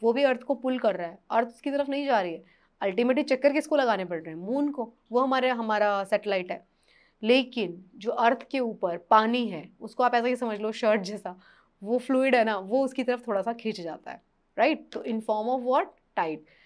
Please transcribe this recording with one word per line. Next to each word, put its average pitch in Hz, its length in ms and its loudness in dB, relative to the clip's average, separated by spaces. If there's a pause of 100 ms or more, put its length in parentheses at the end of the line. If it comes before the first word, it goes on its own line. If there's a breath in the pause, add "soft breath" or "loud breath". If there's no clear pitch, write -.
वो 226 100 4
भी 269 100 0
अर्थ 254 200 2
को 285 120 -2
पुल 254 240 -2
कर 220 160 2
रहा 175 120 -6
है, 170 120 -16 (100)
अर्थ 233 320 0
की 285 100 -4
तरफ 285 180 -2
नहीं 285 160 -4
जा 247 160 2
रही 180 120 -4
है। - 100 -12 (380 soft breath)
अल्टीमेटली 240 420 2
चक्कर 277 300 2
किसको 302 220 -2
लगाने 226 300 2
पड़ 170 160 -6
रहे 160 140 -12
हैं? 165 60 -12
मून 269 300 -2
को, 233 220 -8 (180)
वो 233 80 2
हमारे, 262 300 2
हमारा 208 540 0
सैटेलाइट 196 480 -2
है। - 120 -10 (600 soft breath)
लेकिन 233 600 0 (120)
जो 214 160 -6
अर्थ 240 400 2
के 277 80 -2
ऊपर 202 380 -2
पानी 220 500 4
है 165 220 -10 (120)
उसको 220 220 -2
आप 247 120 4
ऐसा 240 120 2
ही 247 80 0
समझ 226 240 -4
लो 214 120 -4
शर्ट 220 300 2
जैसा, 190 340 -10 (480 soft breath)
वो 220 140 0
फ्लूइड 262 380 2
है 233 80 6
ना, 214 140 0
वो 202 280 0
उसकी 262 180 -4
तरफ 240 240 -2
थोड़ा 202 140 0
सा 226 120 -4
खींच 220 280 -8
जाता 156 300 -10
है, - 100 -16 (360)
राइट? 269 340 2
तो - 120 -10
in 226 180 -4
form 220 280 -2
of 254 180 -2
what? 285 200 2 (300)
Tide। 160 200 -2 (280 soft breath)